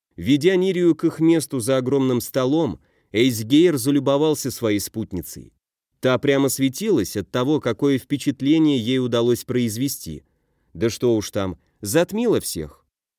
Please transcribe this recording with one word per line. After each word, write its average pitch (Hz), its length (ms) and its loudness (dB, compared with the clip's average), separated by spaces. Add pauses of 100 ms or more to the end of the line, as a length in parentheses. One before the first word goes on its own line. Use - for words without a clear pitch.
(160)
Ведя 139 400 2
Нирию 180 400 2
к - 80 -4
их 160 160 -2
месту 160 400 2
за 127 180 0
огромным 131 440 0
столом, 135 580 -2 (320)
Эйсгейр 131 680 4
залюбовался 139 760 0
своей 107 280 -2
спутницей. 87 760 -10 (460)
Та 127 180 2
прямо 139 320 2
светилась 135 680 -2
от 101 140 -6
того, 131 280 0
какое 135 380 0
впечатление 143 800 0
ей 123 220 -2
удалось 120 440 0
произвести. 117 800 -4 (500)
Да 107 160 -2
что 120 260 0
уж 104 160 -4
там, 95 260 -4 (240)
затмила 170 580 0
всех. - 460 -10 (340)